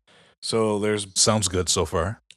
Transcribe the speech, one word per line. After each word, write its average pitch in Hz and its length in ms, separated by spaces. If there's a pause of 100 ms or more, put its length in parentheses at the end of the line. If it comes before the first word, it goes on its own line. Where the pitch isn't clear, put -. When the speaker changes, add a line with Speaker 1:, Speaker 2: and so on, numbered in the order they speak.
(420)
Speaker 1:
So 110 360
there's 104 280 (120)
Speaker 2:
Sounds 107 300
good 90 200
so 90 160
far. 90 360 (160)